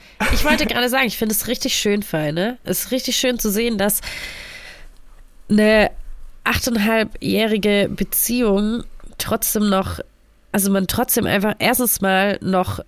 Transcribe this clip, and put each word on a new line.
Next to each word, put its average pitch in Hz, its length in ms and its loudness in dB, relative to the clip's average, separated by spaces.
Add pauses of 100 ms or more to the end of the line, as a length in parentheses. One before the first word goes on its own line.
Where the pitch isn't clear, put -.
(320)
Ich - 120 4
wollte 302 220 4
gerade 240 220 0
sagen, 262 180 2
ich 208 120 -4
finde 220 160 0
es - 120 -2
richtig 240 280 -2
schön, 208 280 0
Feine. 165 600 -2
Es - 220 -2
ist - 40 -16
richtig 254 260 -2
schön 247 220 0
zu 220 120 -2
sehen, 226 260 0
dass 202 240 0 (1500)
eine 214 400 6 (540)
achteinhalbjährige 214 1500 0
Beziehung 220 880 0 (340)
trotzdem - 500 0
noch, 190 320 0 (500)
also 196 220 0
man 196 160 2
trotzdem - 380 0
einfach 208 340 0
erstens 247 400 2
mal 196 420 2
noch 185 460 0